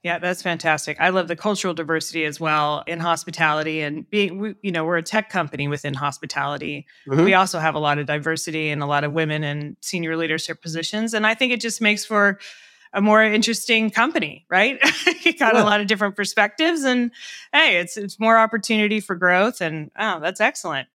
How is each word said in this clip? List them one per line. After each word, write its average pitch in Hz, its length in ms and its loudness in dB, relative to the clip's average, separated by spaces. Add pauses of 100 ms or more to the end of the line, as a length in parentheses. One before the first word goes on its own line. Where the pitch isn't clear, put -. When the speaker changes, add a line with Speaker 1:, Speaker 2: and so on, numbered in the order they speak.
Speaker 1:
Yeah, 175 160 -2
that's 180 240 -4
fantastic. 160 580 -2
I 165 100 4
love 185 180 0
the 170 80 -4
cultural 190 380 -2
diversity 160 500 -4
as 151 160 -6
well 151 480 0
in 170 140 -6
hospitality 156 800 0
and 151 280 -6
being, 196 300 -2
we, 208 220 -6
you 202 100 -4
know, 165 140 -2
we're 170 120 0
a 165 60 -2
tech 214 260 -2
company 147 380 -4
within 143 260 -4
hospitality. 143 960 -6 (200)
Speaker 2:
Mm-hmm. 143 180 4
Speaker 1:
We 190 80 6
also 185 260 4
have 156 160 0
a 151 40 -2
lot 147 200 2
of 143 60 -4
diversity 156 640 -4
and 147 120 -4
a 143 40 -2
lot 143 180 0
of 147 80 -2
women 151 320 -2
in 147 380 -6
senior 165 340 -4
leadership 160 460 -4
positions. 175 520 -6
And 214 140 0
I 220 80 2
think 254 160 0
it 240 80 -2
just 226 220 -6
makes 208 240 2
for 202 340 2 (540)
a 196 80 0
more 214 220 6
interesting 220 680 2
company, 226 580 -2
right? 214 320 2
<laughs> 285 80 4 (320)
You - 160 0
got 226 160 4
Speaker 2:
Yeah. 233 100 6
Speaker 1:
a - 20 4
lot 208 160 4
of 208 60 -2
different 202 280 0
perspectives 277 680 0
and 247 280 2 (400)
hey, 277 260 4
it's, 175 200 -4
it's 202 220 -10
more 226 180 6
opportunity 220 640 2
for 190 140 -6
growth 180 460 2
and, 156 380 -4
oh, 196 220 -2
that's 175 200 -4
excellent. 170 460 -2 (120)